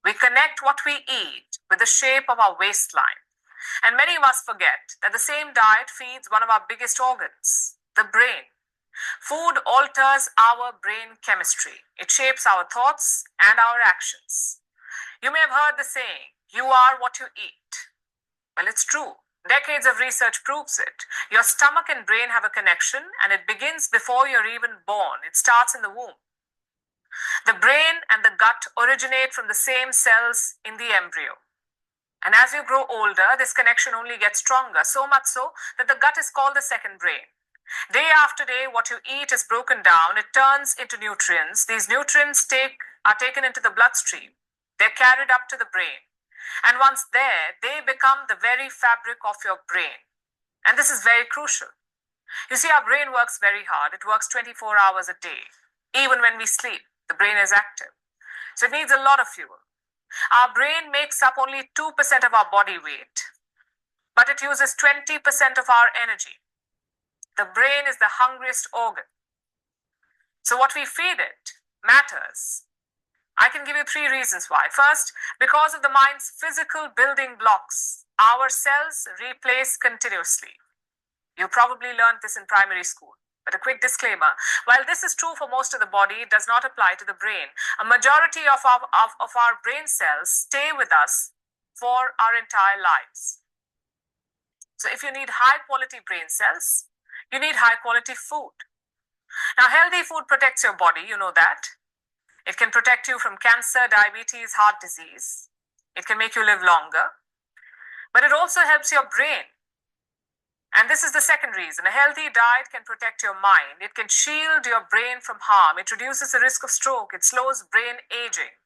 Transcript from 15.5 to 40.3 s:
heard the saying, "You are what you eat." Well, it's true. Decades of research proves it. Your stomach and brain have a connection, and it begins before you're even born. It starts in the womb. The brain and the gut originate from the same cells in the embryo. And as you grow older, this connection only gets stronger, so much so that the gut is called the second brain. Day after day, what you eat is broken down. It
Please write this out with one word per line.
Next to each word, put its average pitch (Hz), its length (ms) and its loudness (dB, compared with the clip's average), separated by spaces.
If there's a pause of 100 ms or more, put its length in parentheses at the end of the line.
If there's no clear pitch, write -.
heard 294 240 2
the 277 60 -6
saying, 190 500 -12 (160)
"You 247 160 -6
are 262 320 6
what 247 200 -6
you 262 80 -12 (100)
eat." - 520 -18 (680)
Well, - 100 -4
it's - 180 -2
true. 285 320 -4 (320)
Decades 285 380 0
of 247 120 2
research 247 460 -4
proves 294 340 -6
it. - 280 -8 (240)
Your 226 120 4
stomach 302 460 2
and 254 160 -6
brain 233 260 0
have 233 140 0
a 208 60 -2
connection, 208 600 -2 (120)
and 196 100 0
it 190 140 -4
begins 294 420 -6
before 247 400 0
you're 226 180 0
even 226 400 -8
born. 190 380 -4
It 165 120 -8
starts 240 380 4
in 233 80 -10
the 202 80 -8
womb. 220 280 -16 (1300)
The 226 80 2
brain 311 560 2
and 220 140 0
the - 120 2
gut - 300 2 (100)
originate 262 580 0
from 220 140 -10
the 208 60 -6
same 254 380 -2
cells 233 720 2
in 220 120 -14
the 233 160 -6
embryo. 175 460 -4 (840)
And 214 120 4
as 247 160 6
you 294 100 -6
grow 262 240 0
older, 208 500 2
this 262 160 -2
connection 240 420 2
only 233 220 -10
gets 208 220 -2
stronger, 247 460 0
so 277 240 -2
much 269 180 2
so 269 280 -6 (220)
that 254 120 -4
the 269 80 2
gut 294 220 2
is 302 120 -6
called 277 240 0
the 285 80 0
second 214 360 -8
brain. 170 280 -6 (640)
Day 311 240 0
after 294 300 4
day, 254 260 -4
what 233 200 -2
you 240 140 -10
eat 277 280 -6
is 247 100 -2
broken 233 400 -2
down. 175 360 4
It - 140 -8